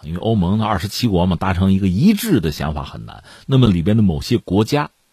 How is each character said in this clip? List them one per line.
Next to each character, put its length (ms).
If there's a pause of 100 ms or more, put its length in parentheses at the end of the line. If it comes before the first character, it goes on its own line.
因 80
为 80
欧 160
盟 220
的 80
二 120
十 80
七 220
国 180
嘛， 80
达 180
成 200
一 80
个 80
一 260
致 240
的 140
想 220
法 100
很 220
难。 180 (220)
那 120
么 80
里 160
边 140
的 80
某 180
些 160
国 260
家 260 (220)